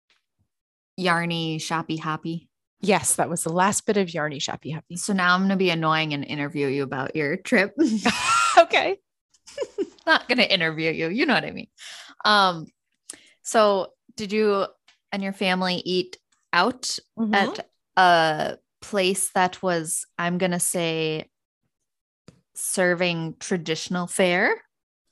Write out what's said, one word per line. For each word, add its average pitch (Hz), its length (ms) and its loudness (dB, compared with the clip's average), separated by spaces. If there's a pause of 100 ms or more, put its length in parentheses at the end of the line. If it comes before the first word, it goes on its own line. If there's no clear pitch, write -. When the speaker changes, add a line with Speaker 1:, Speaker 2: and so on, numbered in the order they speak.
(1000)
Speaker 1:
yarny 170 600 0
shoppy 160 360 -4
hoppy? 160 520 -6 (360)
Speaker 2:
Yes, 185 320 2
that 139 120 0
was 170 160 -4
the 160 80 -4
last 185 340 0
bit 214 100 0
of 190 120 0
yarny 151 340 -6
shoppy - 300 -8
hoppy. 170 240 -12
Speaker 1:
So - 160 -4
now 180 220 4
I'm 190 80 2
gonna 196 140 2
be 185 140 2
annoying 160 440 0
and 143 100 -4
interview 143 420 -4
you 139 160 0
about 131 340 -6
your 156 200 -2
trip. 202 420 0
<laughs> 320 60 2 (440)
Speaker 2:
<laughs> - 300 2
Okay. 339 400 4 (1080)
Speaker 1:
Not 320 220 2
gonna 240 140 4
interview 160 480 0
you. 160 180 -2
You 233 160 -2
know 269 100 2
what 160 100 0
I - 80 -10
mean. - 160 -14 (560)
Um, 190 420 4 (760)
so 208 500 2 (240)
did 208 160 -8
you 208 340 2 (440)
and 202 120 -6
your 196 100 -4
family 185 520 0
eat 180 340 -4 (340)
out 214 460 0 (200)
Speaker 2:
Mm-hmm. 220 160 0
Speaker 1:
at 214 320 0 (300)
a 160 600 4 (240)
place 190 520 0
that 185 280 0
was, 170 420 -2 (140)
I'm 175 200 -2
gonna 180 220 0
say, 160 720 -4 (1200)
serving 175 840 -2
traditional 175 680 -4
fare? 196 560 0 (500)